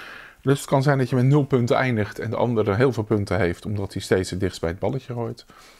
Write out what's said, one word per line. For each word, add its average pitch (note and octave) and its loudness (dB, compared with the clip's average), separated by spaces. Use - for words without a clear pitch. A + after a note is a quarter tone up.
Dus C#3 2
het - -12
kan C#3 2
zijn C#3 2
dat B2+ 0
je C3+ 0
met B2 4
nul C#3+ 4
punten B2 2
eindigt A2+ 0
en A2 -6
de A2 -4
andere G#2+ 2
heel B2+ 4
veel A2 -4
punten G2+ 0
heeft, F2+ -2
omdat G2+ -6
hij - -6
steeds - 0
het F2+ -6
dichtst F#2 -4
bij E2 -2
het F#2 -6
balletje B2+ -6
gooit. A#2 -8